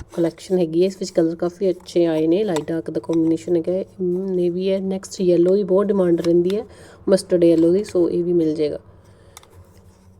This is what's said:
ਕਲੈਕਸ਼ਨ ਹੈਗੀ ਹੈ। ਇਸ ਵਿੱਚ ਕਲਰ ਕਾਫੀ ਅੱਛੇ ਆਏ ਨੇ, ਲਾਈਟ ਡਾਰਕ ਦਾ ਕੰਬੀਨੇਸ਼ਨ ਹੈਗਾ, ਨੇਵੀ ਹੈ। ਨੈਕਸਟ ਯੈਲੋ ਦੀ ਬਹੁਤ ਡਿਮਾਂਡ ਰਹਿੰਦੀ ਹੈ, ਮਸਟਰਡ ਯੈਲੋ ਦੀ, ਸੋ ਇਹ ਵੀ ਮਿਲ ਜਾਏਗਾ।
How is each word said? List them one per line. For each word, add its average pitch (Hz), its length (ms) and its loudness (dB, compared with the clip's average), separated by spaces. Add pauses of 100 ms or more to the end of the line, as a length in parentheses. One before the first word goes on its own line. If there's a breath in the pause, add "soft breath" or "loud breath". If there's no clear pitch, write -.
(160)
ਕਲੈਕਸ਼ਨ 170 420 -2
ਹੈਗੀ 165 240 0
ਹੈ। 185 40 2
ਇਸ 190 140 -4
ਵਿੱਚ 185 100 -8
ਕਲਰ 170 260 0
ਕਾਫੀ 175 340 -4
ਅੱਛੇ 175 360 -2
ਆਏ 160 200 0
ਨੇ, 175 180 0
ਲਾਈਟ 160 240 -4
ਡਾਰਕ 165 220 -6
ਦਾ 160 100 -4
ਕੰਬੀਨੇਸ਼ਨ 165 560 -2
ਹੈਗਾ, 180 280 -2 (460)
ਨੇਵੀ 180 400 -2
ਹੈ। 190 100 -2
ਨੈਕਸਟ 190 400 -8
ਯੈਲੋ 175 360 4
ਦੀ 208 60 2
ਬਹੁਤ 185 240 2
ਡਿਮਾਂਡ 185 340 2
ਰਹਿੰਦੀ 175 360 2
ਹੈ, 233 80 -6 (440 loud breath)
ਮਸਟਰਡ 190 360 2
ਯੈਲੋ 165 280 4
ਦੀ, 202 120 0
ਸੋ 180 260 0
ਇਹ 175 140 -2
ਵੀ 175 80 -2
ਮਿਲ 160 220 2
ਜਾਏਗਾ। 151 240 -4 (1400 soft breath)